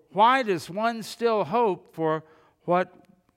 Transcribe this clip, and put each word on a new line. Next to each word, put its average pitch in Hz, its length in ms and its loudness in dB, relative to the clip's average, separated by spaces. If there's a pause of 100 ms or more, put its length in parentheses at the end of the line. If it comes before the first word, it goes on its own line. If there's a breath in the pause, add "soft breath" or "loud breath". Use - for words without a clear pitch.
why 233 320 4
does 196 260 -4
one 220 360 -4
still 226 400 0
hope 190 500 -2
for 156 300 -2 (400 soft breath)
what 180 280 0 (460)